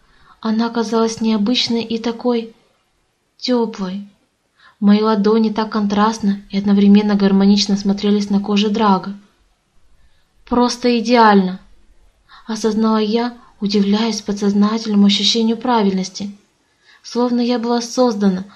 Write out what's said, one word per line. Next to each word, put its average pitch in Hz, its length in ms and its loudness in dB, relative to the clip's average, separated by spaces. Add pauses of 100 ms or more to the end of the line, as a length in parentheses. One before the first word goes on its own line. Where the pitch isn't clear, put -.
(400)
она 220 300 -2
казалась 226 500 -2
необычной 226 640 -2
и 226 140 -6
такой 226 580 -4 (840)
теплой. 208 680 -4 (720)
Мои 208 220 4
ладони 220 480 2
так 220 200 -4
контрастно 208 680 -2 (100)
и 196 80 -6
одновременно 202 580 4
гармонично 196 600 2
смотрелись 202 540 -2
на 196 100 0
коже 208 300 0
Драго. 202 460 0 (1300)
"Просто 240 520 0
идеально!" 208 640 4 (880)
осознала 220 520 -2
я, 233 380 -2 (220)
удивляясь 208 640 -2
подсознательному 202 840 0
ощущению 226 500 0
правильности — 202 720 -2 (720)
словно 240 380 -2
я 240 180 0
была 240 220 -2
создана, 208 640 0 (100)